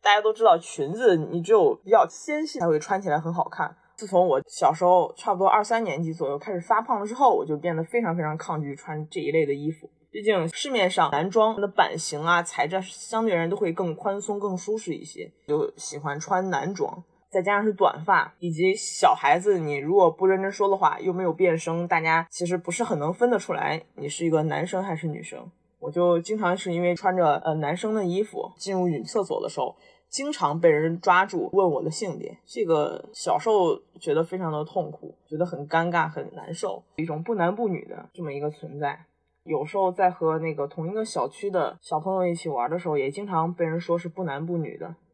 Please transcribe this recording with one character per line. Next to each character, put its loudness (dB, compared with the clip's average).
大 4
家 6
都 0
知 -2
道 8
裙 -6
子 4
你 -4
只 0
有 6
比 -4
较 6
纤 -6
细 -8
才 0
会 4
穿 -2
起 -4
来 2
很 -6
好 -2
看。 -6
自 -14
从 4
我 2
小 2
时 -2
候 6
差 -2
不 -8
多 4
二 6
三 0
年 -4
级 -4
左 -4
右 -4
开 -10
始 -4
发 2
胖 -2
了 -6
之 -8
后， 6
我 -2
就 -2
变 -2
得 -2
非 -2
常 -2
非 -2
常 -2
抗 -6
拒 -6
穿 -10
这 -8
一 -4
类 4
的 -2
衣 -4
服。 -12
毕 -10
竟 2
市 -6
面 2
上 2
男 0
装 2
的 0
版 2
型 -6
啊、 4
材 -2
质 -4
啊， -2
相 -4
对 2
而 2
言 0
都 -2
会 0
更 -2
宽 -4
松、 -4
更 -4
舒 -4
适 -6
一 -10
些， -14
就 0
喜 -12
欢 -6
穿 -2
男 -2
装。 -6
再 0
加 2
上 2
是 2
短 2
发， 2
以 -4
及 2
小 2
孩 4
子， 2
你 -2
如 -2
果 8
不 0
认 4
真 -2
说 0
的 2
话， 2
又 -2
没 -2
有 0
变 4
声， -4
大 2
家 2
其 -6
实 0
不 -6
是 -4
很 -2
能 -2
分 2
得 2
出 -4
来 -4
你 -10
是 -6
一 2
个 4
男 -2
生 -4
还 -4
是 -10
女 -6
生。 -16
我 -8
就 4
经 -4
常 2
是 -6
因 -2
为 2
穿 0
着， 4
呃， 0
男 -2
生 -4
的 0
衣 0
服 -8
进 -8
入 2
女 -2
厕 -2
所 -4
的 -4
时 -8
候， -4
经 -6
常 -2
被 6
人 2
抓 4
住 -4
问 4
我 -2
的 -2
性 -8
别， -12
这 -6
个 0
小 -2
时 -2
候 4
觉 -2
得 2
非 -6
常 -4
的 -4
痛 -6
苦， -16
觉 -10
得 0
很 -10
尴 2
尬、 2
很 -10
难 -12
受， -6
一 -4
种 -6
不 -4
男 2
不 -4
女 -4
的 -16
这 -12
么 -8
一 -8
个 -4
存 -14
在。 -4
有 -2
时 -6
候 2
在 4
和 0
那 -4
个 -4
同 -8
一 -6
个 -4
小 -4
区 -6
的 0
小 -4
朋 -4
友 0
一 0
起 -8
玩 -2
的 -2
时 -6
候， 0
也 0
经 -10
常 0
被 -2
人 -2
说 -2
是 -6
不 -8
男 -6
不 -4
女 -6
的。 -12